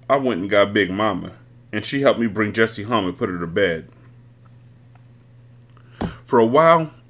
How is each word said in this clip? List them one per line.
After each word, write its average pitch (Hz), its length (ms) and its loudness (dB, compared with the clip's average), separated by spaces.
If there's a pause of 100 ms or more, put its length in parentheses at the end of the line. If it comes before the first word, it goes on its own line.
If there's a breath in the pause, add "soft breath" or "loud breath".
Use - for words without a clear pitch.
(100)
I 135 80 2
went 120 240 -2
and 98 80 -6
got 101 240 2
Big 98 160 2
Mama, 95 420 -4 (400)
and 104 120 -6
she 139 180 -6
helped 113 180 2
me 117 60 0
bring 104 260 -2
Jessie 110 300 -2
home 107 240 -2
and 87 100 -6
put 104 140 -4
her 90 80 -8
to 85 80 -6
bed. 82 420 -2 (2250 loud breath)
For 127 140 2
a 117 60 6
while, 160 460 4 (200)